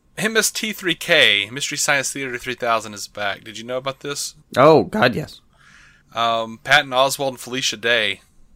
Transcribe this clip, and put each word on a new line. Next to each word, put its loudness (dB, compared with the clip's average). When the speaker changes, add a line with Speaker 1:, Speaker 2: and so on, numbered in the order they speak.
Speaker 1:
M -4
S 2
T -6
three -4
K, 4
Mystery -6
Science 0
Theater -8
three -8
thousand -2
is -14
back. -6
Did -16
you -14
know -8
about -8
this? -10
Speaker 2:
Oh, 8
God, 0
yes. -10
Speaker 1:
Um, -2
Patton 2
Oswalt 2
and -8
Felicia -6
Day. 0